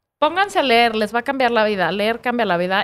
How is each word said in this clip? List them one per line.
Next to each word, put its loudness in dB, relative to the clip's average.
Pónganse 0
a 2
leer, 2
les -2
va 0
a -4
cambiar -2
la 2
vida. 0
Leer -2
cambia -2
la 0
vida -2